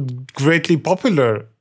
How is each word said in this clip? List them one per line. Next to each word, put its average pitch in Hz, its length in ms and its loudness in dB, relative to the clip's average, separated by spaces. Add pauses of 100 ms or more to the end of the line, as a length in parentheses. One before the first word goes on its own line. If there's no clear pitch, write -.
(360)
greatly 160 420 2
popular, 147 680 0 (140)